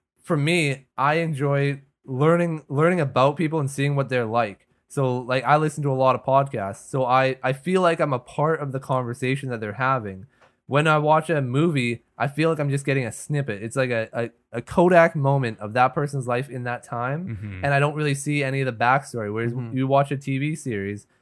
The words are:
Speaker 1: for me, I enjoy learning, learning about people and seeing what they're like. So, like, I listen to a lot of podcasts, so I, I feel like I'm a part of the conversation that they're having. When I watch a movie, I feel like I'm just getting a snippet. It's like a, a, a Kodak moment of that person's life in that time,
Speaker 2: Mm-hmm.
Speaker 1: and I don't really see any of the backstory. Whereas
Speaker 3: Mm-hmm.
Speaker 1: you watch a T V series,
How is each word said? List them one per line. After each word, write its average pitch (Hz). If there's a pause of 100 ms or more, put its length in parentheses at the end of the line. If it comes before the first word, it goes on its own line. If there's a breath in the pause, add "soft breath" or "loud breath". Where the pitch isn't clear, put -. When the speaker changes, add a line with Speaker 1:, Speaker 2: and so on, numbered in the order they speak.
(220)
Speaker 1:
for 170
me, 147 (100)
I 139
enjoy 143 (240)
learning, 160
learning 165
about 139
people 160
and 139
seeing 139
what 135
they're 123
like. 110 (220)
So, 127
like, 127
I 139
listen 156
to 143
a 135
lot 131
of 120
podcasts, 131
so 135
I, 131
I 131
feel 185
like 170
I'm 147
a 120
part 151
of 139
the 131
conversation 127
that 117
they're 104
having. 107 (400 soft breath)
When 143
I 156
watch 151
a 151
movie, 127 (140)
I 117
feel 147
like 156
I'm 147
just 139
getting 135
a 117
snippet. 135
It's 113
like 131
a, 113
a, 117 (220)
a 117
Kodak 175
moment 135
of 107
that 127
person's 143
life 123
in 123
that 120
time, 135
Speaker 2:
Mm-hmm. 101
Speaker 1:
and 143
I 139
don't 147
really 147
see 143
any 135
of 131
the 127
backstory. 120
Whereas 117
Speaker 3:
Mm-hmm. 120
Speaker 1:
you 131
watch 139
a 143
T 135
V 147
series, 101 (160)